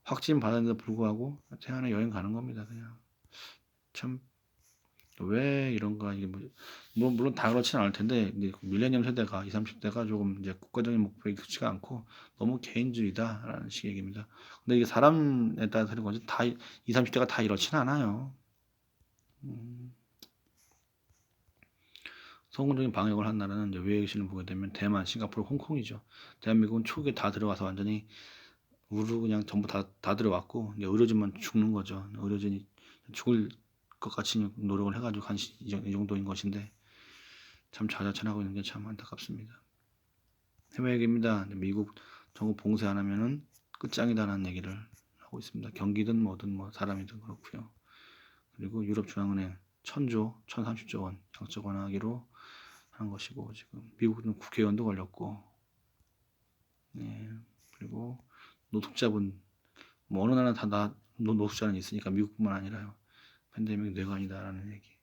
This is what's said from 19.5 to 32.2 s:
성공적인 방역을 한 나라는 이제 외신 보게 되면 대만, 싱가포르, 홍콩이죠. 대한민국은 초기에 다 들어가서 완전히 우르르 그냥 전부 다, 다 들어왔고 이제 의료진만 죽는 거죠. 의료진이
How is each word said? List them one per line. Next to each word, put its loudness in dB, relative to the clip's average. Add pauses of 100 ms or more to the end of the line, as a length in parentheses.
성공적인 2
방역을 2
한 0
나라는 -2
이제 -4
외신 2
보게 -6
되면 -6
대만, 0
싱가포르, -4
홍콩이죠. -4 (400)
대한민국은 6
초기에 0
다 0
들어가서 0
완전히 -2 (840)
우르르 0
그냥 2
전부 2
다, 0 (140)
다 2
들어왔고 0
이제 -4
의료진만 6
죽는 4
거죠. -4
의료진이 -2 (480)